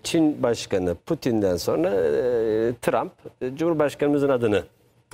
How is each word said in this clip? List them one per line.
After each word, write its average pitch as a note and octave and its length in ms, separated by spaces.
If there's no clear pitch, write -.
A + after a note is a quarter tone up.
Çin D3+ 400
Başkanı F#2+ 520
Putin'den G#2+ 640
sonra, D#3 320
e, A#2+ 920
Trump, B2 300
e, B2+ 160
Cumhurbaşkanımızın D3 720
adını, A#2 340